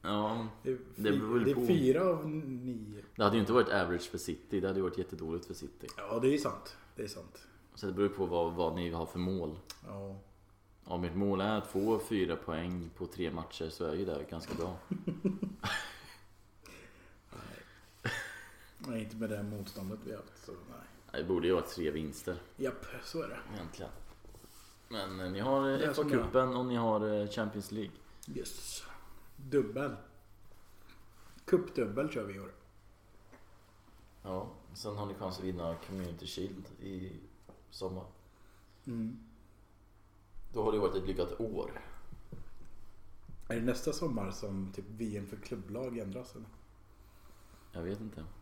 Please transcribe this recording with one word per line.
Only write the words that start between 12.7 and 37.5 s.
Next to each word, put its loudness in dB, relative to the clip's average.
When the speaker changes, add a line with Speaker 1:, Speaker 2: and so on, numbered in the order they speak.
Speaker 1:
på -4
tre -2
matcher, -4
så -4
är 0
ju 0
det -2
ganska -6
bra. -2
<laughs> -
Speaker 2:
Nej. -8
Nej, -4
inte -8
med -2
det 0
motståndet -6
vi -6
har -6
haft, -16
så -12
nej. -14
Speaker 1:
Nej, -2
det -2
borde 4
ju 8
vara 6
tre 0
vinster. -4
Speaker 2:
Japp, -2
så -4
är -6
det. -8
Speaker 1:
Egentligen. -8
Men, -4
eh, -2
ni -2
har, 4
eh, 4
Speaker 2:
Det 4
är 2
som 2
det 6
är. 8
Speaker 1:
F 4
A-cupen 6
och 2
ni 2
har, 4
eh, 0
Champions -2
League. -4
Speaker 2:
Yes. -6
Dubbel. 2
Cupdubbel 2
kör -2
vi -6
i -10
år. -10
Speaker 1:
Ja, -4
sen -6
har -2
ni -4
chans -4
att -6
vinna 0
Community -6
Shield -6
i -6